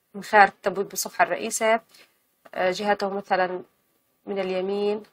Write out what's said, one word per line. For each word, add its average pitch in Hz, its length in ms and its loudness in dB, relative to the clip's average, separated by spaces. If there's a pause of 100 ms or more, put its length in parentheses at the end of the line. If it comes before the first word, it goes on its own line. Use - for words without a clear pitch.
(140)
من 196 100 -12
خيار 202 240 8
التبويب 196 420 -4
بالصفحة - 340 -2
الرئيسة، 220 580 0 (720)
آه، 180 180 -2
جهته 202 380 -2
مثلا 185 540 -2 (600)
من 202 140 -6
اليمين 202 720 -2